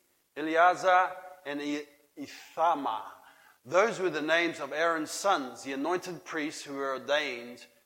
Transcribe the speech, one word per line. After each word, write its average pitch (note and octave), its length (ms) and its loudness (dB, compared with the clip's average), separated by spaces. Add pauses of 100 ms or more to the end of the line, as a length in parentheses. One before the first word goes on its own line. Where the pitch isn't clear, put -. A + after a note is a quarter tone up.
(360)
Eleazar, F3 760 4 (360)
and C#3+ 160 -4
I-, D3 240 -4 (300)
Ithamar. C#3+ 880 -2 (600)
Those F3 340 2
were F3+ 120 0
the D3+ 100 -2
names E3 400 2
of C#3 140 -6
Aaron's D#3+ 360 0
sons, C#3+ 520 -2
the C3+ 100 -6
anointed E3 540 -4
priests D3+ 360 -6
who C#3+ 120 -12
were C#3 180 -4
ordained B2 720 -2 (220)